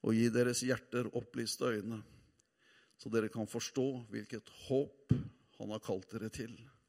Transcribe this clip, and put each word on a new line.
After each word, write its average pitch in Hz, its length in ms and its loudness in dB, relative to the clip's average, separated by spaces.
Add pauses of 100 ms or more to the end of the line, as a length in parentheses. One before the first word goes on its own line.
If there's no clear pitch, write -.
og 113 80 4
gi 117 160 6
deres 120 320 4
hjerter 120 480 0
opplyste 120 640 -2
øyne, 107 260 -4 (920)
så - 160 -12
dere 110 240 2
kan 110 160 -4
forstå 127 380 -2 (260)
hvilket 107 360 -10 (200)
håp - 480 2 (400)
han 107 160 -6
har 107 80 -6
kalt 95 320 -4
dere 110 160 -6
til 113 240 -10 (340)